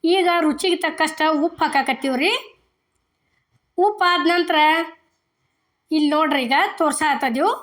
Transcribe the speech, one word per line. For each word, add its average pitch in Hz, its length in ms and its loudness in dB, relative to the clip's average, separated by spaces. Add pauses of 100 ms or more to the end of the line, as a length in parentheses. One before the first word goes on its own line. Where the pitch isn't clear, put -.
ಈಗ 359 240 2 (180)
ರುಚಿಗೆ 339 400 -2
ತಕ್ಕಷ್ಟು 311 440 -2 (160)
ಉಪ್ಪು 330 180 -4
ಹಾಕಾಕತ್ತೀವಿ 262 600 -2
ರೀ. 427 100 0 (1400)
ಉಪ್ಪು 392 340 2
ಆದ 330 220 0
ನಂತರ 339 240 0 (1300)
ಇಲ್ಲಿ 302 260 2
ನೋಡ್ರಿ, 285 320 0
ಈಗ 262 60 0 (240)
ತೋರ್ಸಾಕತ್ತೀವಿ. 294 720 0 (100)